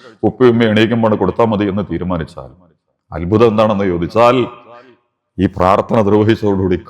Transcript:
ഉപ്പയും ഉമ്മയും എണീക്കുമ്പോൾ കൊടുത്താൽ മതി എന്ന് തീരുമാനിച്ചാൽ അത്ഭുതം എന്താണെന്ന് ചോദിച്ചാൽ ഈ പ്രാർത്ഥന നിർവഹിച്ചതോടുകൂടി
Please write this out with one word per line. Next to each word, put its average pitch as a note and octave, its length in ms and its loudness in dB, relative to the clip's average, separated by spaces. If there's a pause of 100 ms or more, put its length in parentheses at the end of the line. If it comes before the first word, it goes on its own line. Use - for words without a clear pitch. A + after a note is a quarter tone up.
(240)
ഉപ്പയും A#2+ 280 2
ഉമ്മയും A2+ 180 2
എണീക്കുമ്പോൾ A2 460 0
കൊടുത്താൽ G2 300 0
മതി G#2 200 -2
എന്ന് G2 260 -4
തീരുമാനിച്ചാൽ E2 800 -10 (440)
അത്ഭുതം F#2+ 340 2
എന്താണെന്ന് G#2+ 360 0
ചോദിച്ചാൽ A2 640 0 (920)
ഈ F#2 60 0
പ്രാർത്ഥന G#2 560 0
നിർവഹിച്ചതോടുകൂടി G2+ 800 0 (100)